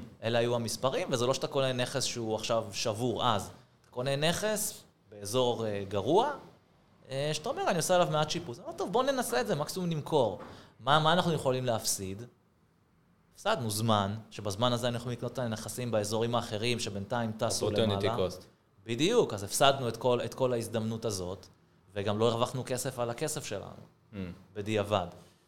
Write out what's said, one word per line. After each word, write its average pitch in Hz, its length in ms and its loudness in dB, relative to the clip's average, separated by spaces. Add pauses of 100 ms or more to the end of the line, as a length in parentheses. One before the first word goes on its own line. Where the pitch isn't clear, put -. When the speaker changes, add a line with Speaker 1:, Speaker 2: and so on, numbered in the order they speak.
(220)
Speaker 1:
אלה 117 160 2
היו 120 160 4
המספרים, 127 560 0
וזה 123 160 2
לא 135 80 4
שאתה 151 120 -2
קונה 135 260 0
נכס 123 320 0
שהוא 110 300 -2
עכשיו 110 380 0
שבור 113 520 0
אז. 101 220 2
אתה - 440 -20
קונה 135 260 -2
נכס 185 680 -2 (280)
באזור, 110 560 0
אה, 101 220 -2
גרוע, 139 420 2 (800)
אה, 139 220 -2
שאתה - 160 -6
אומר, 349 200 -2
"אני 202 80 2
עושה 165 180 2
עליו 175 160 6
מעט 156 200 2
שיפוץ." 170 360 -6
"לא, 339 100 -8
טוב, 285 160 -4
בוא 240 120 4
ננסה 254 360 0
את 226 60 -2
זה, 202 80 0
מקסימום 170 360 -2
נמכור." 135 480 2 (420)
מה, 135 180 4
מה 156 140 4
אנחנו 175 200 4
יכולים 131 320 0
להפסיד? 104 580 -2 (1160)
הפסדנו 139 320 0
זמן, 104 440 4 (160)
שבזמן 107 420 0
הזה 120 160 0
אנחנו 120 120 -2
יכולים 120 180 -6
לקנות 120 140 -6
את - 60 -8
הנכסים 120 520 -4
באזורים 110 440 2
האחרים 117 440 0
שבינתיים 110 540 -4
טסו 110 380 0
Speaker 2:
Opportunity 101 100 2
Speaker 1:
למעלה. 104 360 2 (120)
Speaker 2:
cost. - 140 -10 (420)
Speaker 1:
בדיוק, 151 500 2
אז 98 80 -4
הפסדנו 131 460 4
את 110 80 -2
כל, 123 280 2
את 113 100 -8
כל 127 180 2
ההזדמנות 110 520 -2
הזאת, 95 420 -4 (480)
וגם 104 240 0
לא 117 100 6
הרווחנו 117 380 0
כסף 127 320 -4
על 120 120 -2
הכסף 147 340 -4
שלנו, 95 380 -10 (300)
Speaker 2:
Hmm. 104 40 -14 (380)
Speaker 1:
בדיעבד. 101 520 0 (420)